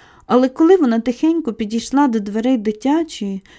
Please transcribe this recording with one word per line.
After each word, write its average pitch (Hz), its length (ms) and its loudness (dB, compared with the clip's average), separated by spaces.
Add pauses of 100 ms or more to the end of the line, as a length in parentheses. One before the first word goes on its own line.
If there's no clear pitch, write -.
(260)
Але 254 220 2
коли 330 280 4
вона 240 240 2
тихенько 302 520 -2
підійшла 233 560 -2
до 226 120 0
дверей 214 360 -2
дитячої, 214 840 -4 (160)